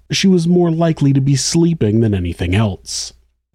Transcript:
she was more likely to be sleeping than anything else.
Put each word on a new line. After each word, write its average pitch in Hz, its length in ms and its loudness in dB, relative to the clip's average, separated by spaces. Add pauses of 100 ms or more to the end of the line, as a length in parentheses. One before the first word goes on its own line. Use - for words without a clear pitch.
(100)
she 190 180 0
was 175 180 2
more 175 240 2
likely 160 440 0
to 139 80 2
be 143 120 2
sleeping 135 640 0
than 110 120 2
anything 90 420 -4
else. - 600 -4 (400)